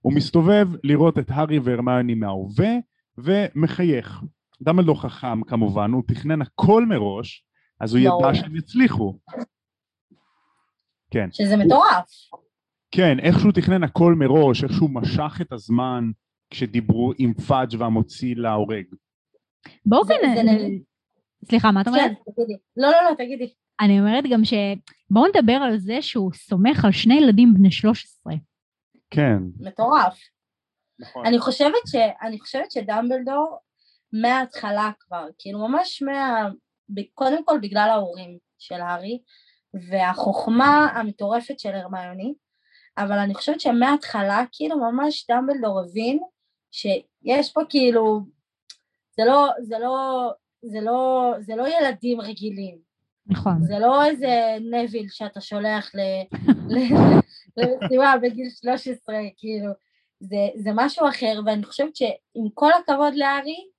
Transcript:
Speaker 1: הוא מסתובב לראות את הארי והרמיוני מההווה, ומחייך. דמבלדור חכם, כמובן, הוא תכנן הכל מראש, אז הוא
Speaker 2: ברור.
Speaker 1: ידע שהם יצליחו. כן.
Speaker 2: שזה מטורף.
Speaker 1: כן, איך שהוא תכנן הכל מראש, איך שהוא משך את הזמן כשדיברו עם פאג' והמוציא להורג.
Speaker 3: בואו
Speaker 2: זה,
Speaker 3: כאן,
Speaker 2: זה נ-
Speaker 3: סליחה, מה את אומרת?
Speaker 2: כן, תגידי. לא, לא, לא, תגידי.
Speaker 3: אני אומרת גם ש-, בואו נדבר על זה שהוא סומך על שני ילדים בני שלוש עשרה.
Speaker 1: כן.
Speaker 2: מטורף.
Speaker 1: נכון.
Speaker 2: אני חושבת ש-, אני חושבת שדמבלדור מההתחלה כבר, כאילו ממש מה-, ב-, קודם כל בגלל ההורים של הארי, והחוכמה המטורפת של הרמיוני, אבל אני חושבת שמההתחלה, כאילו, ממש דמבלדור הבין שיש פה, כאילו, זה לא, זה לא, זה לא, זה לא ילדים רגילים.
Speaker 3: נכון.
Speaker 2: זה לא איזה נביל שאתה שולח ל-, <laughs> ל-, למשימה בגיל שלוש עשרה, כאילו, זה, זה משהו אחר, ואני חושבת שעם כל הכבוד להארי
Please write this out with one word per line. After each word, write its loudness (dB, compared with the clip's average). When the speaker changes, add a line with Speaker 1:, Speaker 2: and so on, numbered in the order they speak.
Speaker 1:
הוא 0
מסתובב 4
לראות 4
את -6
הארי 0
והרמיוני 0
מההווה, -2
ומחייך. -2
דמבלדור 2
חכם, -6
כמובן, 0
הוא 0
תכנן -2
הכל 2
מראש, -4
אז -4
הוא 6
Speaker 2:
ברור. 4
Speaker 1:
ידע 2
שהם -6
יצליחו. 0
כן. -2
Speaker 2:
שזה 0
מטורף. 4
Speaker 1:
כן, 4
איך 4
שהוא 4
תכנן 2
הכל 4
מראש, 4
איך -4
שהוא 2
משך -4
את -8
הזמן -2
כשדיברו -2
עם 0
פאג' -2
והמוציא -2
להורג. -4
Speaker 3:
בואו 4
Speaker 2:
זה, 2
Speaker 3:
כאן, 2
Speaker 2:
זה 2
נ- 2
Speaker 3:
סליחה, 2
מה 0
את -2
אומרת? 2
Speaker 2:
כן, -16
תגידי. -6
לא, 4
לא, 6
לא, 0
תגידי. -10
Speaker 3:
אני 4
אומרת 2
גם 4
ש-, -2
בואו 4
נדבר 4
על 0
זה -4
שהוא -4
סומך 0
על 6
שני 4
ילדים 8
בני 8
שלוש 0
עשרה. -14
Speaker 1:
כן. 2
Speaker 2:
מטורף. 0
Speaker 1:
נכון. -14
Speaker 2:
אני 2
חושבת 0
ש-, -2
אני -10
חושבת -10
שדמבלדור -4
מההתחלה -2
כבר, -12
כאילו -10
ממש -4
מה-, -4
ב-, -10
קודם -2
כל 0
בגלל 0
ההורים -4
של -12
הארי, -8
והחוכמה 2
המטורפת -6
של -8
הרמיוני, -12
אבל -2
אני -2
חושבת -4
שמההתחלה, 0
כאילו, -6
ממש -4
דמבלדור -2
הבין -4
שיש -4
פה, -2
כאילו, 2
זה 0
לא, 4
זה -8
לא, -4
זה -10
לא, 0
זה -12
לא -4
ילדים -2
רגילים. -12
Speaker 3:
נכון. 0
Speaker 2:
זה -2
לא 4
איזה 0
נביל -6
שאתה -14
שולח -6
ל-, -4
<laughs> 2
ל-, 6
למשימה 2
בגיל -6
שלוש -6
עשרה, -10
כאילו, -10
זה, -4
זה -6
משהו 0
אחר, -4
ואני -2
חושבת -6
שעם -6
כל 2
הכבוד 0
להארי -4